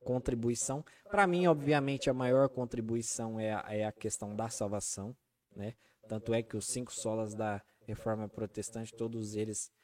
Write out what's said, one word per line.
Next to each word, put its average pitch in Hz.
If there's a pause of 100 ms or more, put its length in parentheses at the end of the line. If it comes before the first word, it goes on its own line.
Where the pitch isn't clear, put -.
contribuição. 123 (240)
Pra 202
mim, 180
obviamente, 143
a 127
maior 127
contribuição 117
é 107
a, 101
é 107
a 107
questão 104
da 110
salvação, 104 (400)
né? 101 (340)
Tanto 110
é 117
que 113
os 104
cinco 123
solas 110
da 104 (200)
Reforma 107
Protestante, 113
todos 113
eles 107 (120)